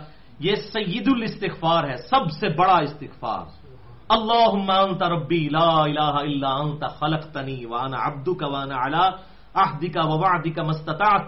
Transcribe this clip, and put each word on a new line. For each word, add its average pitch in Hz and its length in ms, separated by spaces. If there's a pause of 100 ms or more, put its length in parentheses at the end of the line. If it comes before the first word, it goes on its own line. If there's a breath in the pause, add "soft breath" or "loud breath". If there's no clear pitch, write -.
(380 loud breath)
یہ 180 160
سید 208 540
الاستغفار 175 760
ہے، 135 120
سب 254 340
سے - 180
بڑا 175 280
استغفار۔ 117 880 (420)
اللہم 220 600
انت 190 320
ربی 165 460
لا 160 340
الہ 147 180
الا 143 540
انت 147 300 (140)
خلقتنی 135 640
وانا 127 320 (100)
عبدک 147 360
وانا 139 320 (120)
علی 180 300 (380 loud breath)
عہدک 160 420
ووعدک 160 640
ما 156 120
استطعت، 190 580